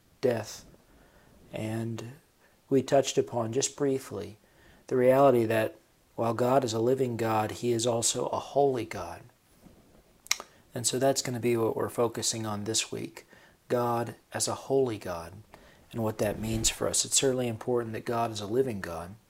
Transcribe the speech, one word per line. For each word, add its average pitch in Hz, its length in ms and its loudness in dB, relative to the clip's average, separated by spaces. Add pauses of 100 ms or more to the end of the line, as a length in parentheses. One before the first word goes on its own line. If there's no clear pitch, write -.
(220)
death. 117 420 -2 (880)
And 113 600 -6 (580)
we 135 100 4
touched 131 380 2
upon, 117 340 -2
just 131 240 -2
briefly, 110 640 -4 (480)
the 131 100 -2
reality 127 480 8
that 110 320 2 (380)
while 113 180 0
God 123 320 4
is 117 80 -2
a 113 80 0
living 123 380 2
God, 110 320 0
he 120 220 -2
is 113 140 0
also 117 420 0
a - 100 -4
holy 131 480 0
God. 87 340 -10 (1500)
And 120 140 -4
so 127 140 0
that's 135 200 4
gonna 123 200 -4
be 117 160 2
what 113 180 2
we're 110 140 -2
focusing 113 580 -2
on 104 160 -6
this 110 300 -2
week, - 340 -12 (420)
God 117 460 0 (180)
as - 140 -2
a 117 80 -2
holy 131 440 0
God 85 340 -10 (580)
and 117 100 -6
what 110 180 -2
that 104 200 0
means 110 320 0
for - 160 -2
us. - 180 0
It's 113 120 0
certainly 127 320 2
important 117 440 -2
that 110 120 -8
God 117 260 0
is 107 100 -8
a 104 60 -8
living 113 340 0
God. 87 360 -10 (140)